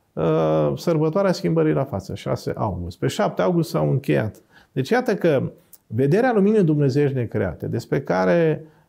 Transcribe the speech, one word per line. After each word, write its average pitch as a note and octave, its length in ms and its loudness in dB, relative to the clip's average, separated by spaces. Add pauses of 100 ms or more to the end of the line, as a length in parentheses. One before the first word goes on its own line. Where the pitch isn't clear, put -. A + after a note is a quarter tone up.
(120)
uh, D#3 640 0
sărbătoarea D#3+ 560 0
schimbării E3 400 0
la C#3+ 120 0
față, G2 300 -8
șase C3 420 -6
august. F2 420 -6
Pe - 80 -2
șapte F3+ 360 -2
august E3+ 280 0
s-au D#3 200 0
încheiat. C3+ 460 -2 (360)
Deci, C3+ 160 -4
iată A#3+ 260 0
că D#3 380 0 (340)
vederea D#3+ 480 2
luminii G#3 280 4
dumnezeiești D3 540 2
necreate, G#2+ 500 -4
despre A#2 340 -4
care, E3+ 640 0 (240)